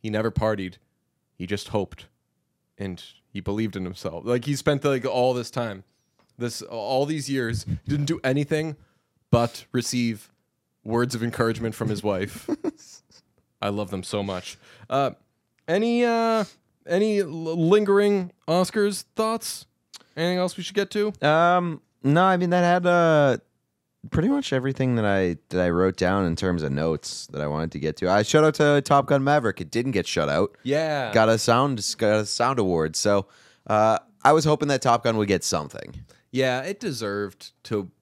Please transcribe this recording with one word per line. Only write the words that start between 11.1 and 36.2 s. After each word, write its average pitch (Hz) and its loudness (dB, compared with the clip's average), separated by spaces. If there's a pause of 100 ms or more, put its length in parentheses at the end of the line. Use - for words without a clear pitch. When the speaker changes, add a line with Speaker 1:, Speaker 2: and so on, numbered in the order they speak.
Speaker 1:
of 113 -4
encouragement 113 -2
from 110 -2
his 104 -4
wife. 101 -4 (540)
Speaker 2:
<laughs> - -18
Speaker 1:
I 101 -2
love 101 -4
them 92 -6
so 101 -4
much. 92 -8 (300)
Uh, 135 -2 (560)
any, 233 2
uh, 226 0 (400)
any 202 0
l-, 180 -2
lingering 185 2 (160)
Oscars 196 0 (100)
thoughts? 220 -4 (500)
Anything 175 0
else 180 -2
we 180 -10
should 196 -12
get 196 0
to? 208 -2 (140)
Speaker 2:
Um, 170 4 (220)
no, 151 4
I 190 4
mean, 175 0
that 180 4
had, 175 4
uh, 160 4 (720)
pretty 160 0
much 277 -2
everything 131 0
that 110 0
I, 95 2 (140)
that 90 0
I 90 2
wrote 90 2
down 95 2
in 82 0
terms 87 -2
of 69 -4
notes 76 -4
that 71 -8
I 73 -4
wanted 78 -4
to 76 -10
get 76 -4
to. 90 -2
I 101 4
shout 156 4
out 156 4
to 147 4
Top 139 2
Gun 139 2
Maverick. 139 0
It 82 -10
didn't 123 -2
get 95 0
shut 76 0
out. 82 0
Speaker 1:
Yeah. 143 -2
Speaker 2:
Got 110 6
a 113 4
sound, 120 0
got 107 4
a 104 -4
sound 123 0
award. 82 0
So, 101 0 (400)
uh, 107 2 (260)
I 139 8
was 151 4
hoping 151 2
that 135 2
Top 120 2
Gun 113 2
would 104 2
get 92 2
something. - -6 (300)